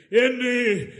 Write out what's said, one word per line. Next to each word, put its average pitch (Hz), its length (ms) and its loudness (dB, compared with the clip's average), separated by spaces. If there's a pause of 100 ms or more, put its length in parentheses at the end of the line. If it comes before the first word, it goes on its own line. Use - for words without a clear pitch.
என்று, 247 760 0 (120)